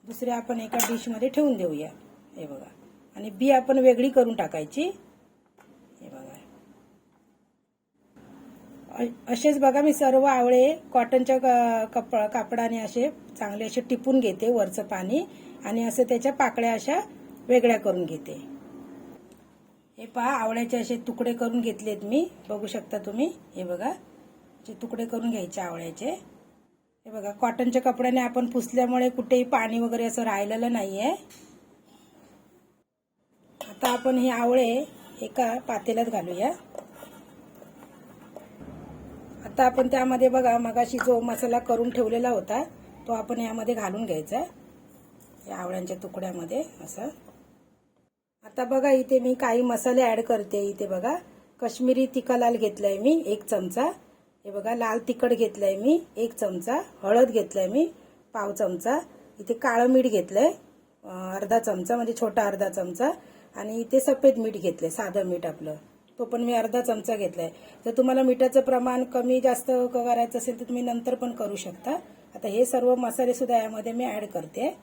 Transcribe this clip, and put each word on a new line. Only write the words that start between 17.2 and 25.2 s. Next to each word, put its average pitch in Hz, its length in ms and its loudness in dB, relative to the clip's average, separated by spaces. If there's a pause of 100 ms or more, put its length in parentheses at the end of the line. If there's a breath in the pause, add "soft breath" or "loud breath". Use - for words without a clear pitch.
वेगळ्या 240 320 6
करून 180 240 0
घेते. - 380 -10 (1600)
हे 220 80 -16
पहा, 240 240 -2
आवळ्याचे 233 480 -2
असे 233 180 -2
तुकडे 240 360 -4
करून 233 280 0
घेतलेत 214 420 -4
मी, 269 280 0 (180)
बघू 208 180 -6
शकता 208 320 -8
तुम्ही. 233 340 -2 (240)
हे 185 80 -8
बघा, 180 260 -4 (680)
असे 226 220 -16
तुकडे 233 240 -8
करून 233 240 -4